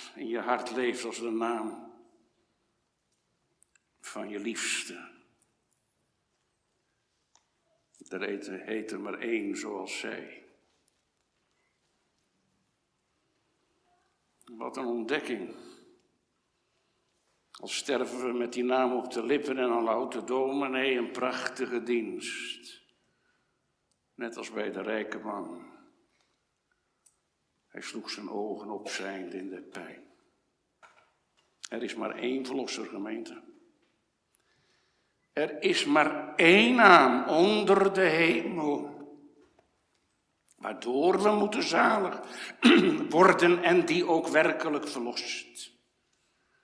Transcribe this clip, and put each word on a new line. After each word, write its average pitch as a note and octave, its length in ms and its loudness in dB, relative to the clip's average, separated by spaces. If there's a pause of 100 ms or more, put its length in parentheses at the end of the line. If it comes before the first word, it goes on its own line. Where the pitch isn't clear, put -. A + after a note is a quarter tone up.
(160)
in - 120 -10
je A2+ 120 -4
hart A#2 320 -2
leeft A#2+ 340 -4
als A2 140 -10
de A#2 120 -6
naam A2+ 600 -6 (2000)
van G#2 300 -12
je G#2 100 -8
liefste. - 760 -6 (3000)
Er F2+ 140 -10
heet, G2+ 280 -6
heet G#2 420 -8
er F#2+ 80 -10
maar G2+ 200 -10
één G#2+ 380 -4
zoals G2+ 420 -8
zij. - 440 -12 (4000)
Wat B2 320 -10
een C3 80 -6
ontdekking. A#2+ 680 -4 (2000)
Al - 160 -18
sterven B2 580 -4
we A#2+ 120 -2
met A#2+ 160 -4
die A#2+ 100 -4
naam B2+ 300 2
op B2+ 180 -4
de A2+ 140 -6
lippen C#3+ 320 -2
en B2+ 140 0
al A#2 140 0
houdt A#2 280 -2
de A2 100 -8
dominee C3 720 0
een A#2 140 -4
prachtige B2 720 -4
dienst. - 1000 -6 (1300)
Net A#2 220 -10
als - 140 -12
bij G#2+ 200 -6
de F#2+ 100 -8
rijke G#2+ 380 -6
man. F2+ 520 -10 (2000)
Hij - 140 -16
sloeg - 280 -10
zijn G#2 200 -10
ogen G#2 400 -6
op, G2+ 200 -10
zijnde F#2+ 480 -8
in F#2+ 120 -10
de F#2 120 -12
pijn. - 420 -16 (1700)
Er A#2 140 -8
is A2 120 -8
maar G#2+ 200 -8
één B2+ 300 -4
verlosser, B2 400 -8
gemeente. A2 580 -10 (1900)
Er D3 280 -4
is E3+ 240 0
maar D3 500 2
één G#3 400 8
naam D#3 520 10
onder F#3+ 640 4
de F#3+ 80 2
hemel, E3 880 2 (1600)
waardoor C#3 680 0
we G#3 100 4
moeten G#3 320 0
zalig G3 580 2 (460)
<clears throat> - 420 6
worden F3 540 6
en F3 220 6
die E3+ 220 2
ook D#3+ 200 2
werkelijk D3+ 600 2
verlost. - 840 -8 (920)